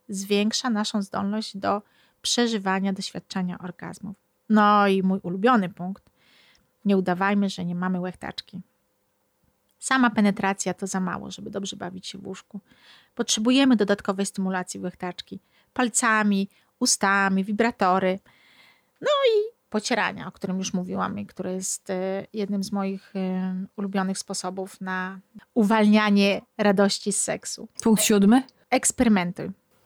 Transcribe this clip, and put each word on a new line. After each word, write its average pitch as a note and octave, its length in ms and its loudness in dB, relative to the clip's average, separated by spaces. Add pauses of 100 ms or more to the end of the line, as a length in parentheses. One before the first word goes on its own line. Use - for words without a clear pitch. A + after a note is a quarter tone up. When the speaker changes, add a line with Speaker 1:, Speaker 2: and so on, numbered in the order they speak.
Speaker 1:
zwiększa G#3 600 -2
naszą G#3+ 320 -2
zdolność G3+ 540 -6
do G3 260 -2 (400)
przeżywania, G3 720 0
doświadczania F#3 640 -8
orgazmów. F3+ 580 -14 (320)
No G#3 400 6
i G3 140 4
mój F#3+ 200 0
ulubiony G3 460 2
punkt. F3+ 420 -12 (720)
Nie G3+ 120 4
udawajmy, F#3+ 540 2
że F#3 140 -8
nie F3 100 -4
mamy F3+ 260 -2
łechtaczki. - 600 -10 (1160)
Sama C4 320 2
penetracja G3 640 0
to - 120 -8
za F#3+ 140 -4
mało, F#3 300 -6
żeby G3+ 200 -14
dobrze G3+ 260 -8
bawić F#3+ 300 -12
się - 120 -14
w G3 80 -16
łóżku. F#3+ 340 -14 (540)
Potrzebujemy B3+ 640 4
dodatkowej G3+ 500 0
stymulacji F#3 540 -4
łechtaczki. F3+ 600 -10 (340)
Palcami, G#3+ 720 2 (300)
ustami, G3 640 2
wibratory. F#3+ 760 0 (800)
No - 80 -2 (200)
i A4 120 4 (300)
pocierania, G3+ 560 -4
o F#3 60 -12
którym F#3 260 -6
już F#3+ 160 -6
mówiłam F#3+ 440 -4
i G3+ 80 -10
które F#3 280 -10
jest, - 360 -8
e, F#3+ 420 -4
jednym G3+ 320 -4
z - 80 -12
moich, G3 440 -6
e, F#3 380 -4 (220)
ulubionych F#3+ 420 -4
sposobów F#3+ 640 -10
na F#3 380 -8 (360)
uwalnianie G#3 840 4 (180)
radości G3+ 540 2
z - 100 -2
seksu. - 460 -8 (140)
Speaker 2:
Punkt A3 200 4
siódmy? G#3+ 400 6 (280)
Speaker 1:
Eksperymentuj. F#3+ 800 0 (360)